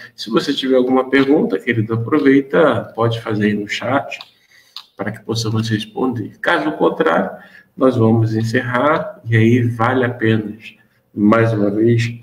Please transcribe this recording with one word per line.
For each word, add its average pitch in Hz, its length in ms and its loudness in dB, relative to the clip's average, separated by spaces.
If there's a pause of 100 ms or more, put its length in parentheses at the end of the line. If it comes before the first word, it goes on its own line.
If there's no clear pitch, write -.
(160)
Se - 140 -12
você 127 240 -2
tiver 131 220 -2
alguma 127 340 2
pergunta, 139 480 2
querido, 113 380 -2
aproveita, 135 840 2 (120)
pode 117 260 -2
fazer 104 280 -2
aí 107 80 0
no 104 120 -6
chat, - 520 -4 (760)
para 101 160 -8
que - 140 -14
possamos 110 440 -2
responder. 113 720 -4
Caso 156 340 0
contrário, 165 580 0 (440)
nós 127 220 2
vamos 113 380 2
encerrar, 123 920 -2
e 113 80 0
aí 117 280 4
vale 120 420 0
a 120 40 0
pena, 110 460 -2 (600)
mais 113 360 4
uma 104 200 0
vez, 117 520 0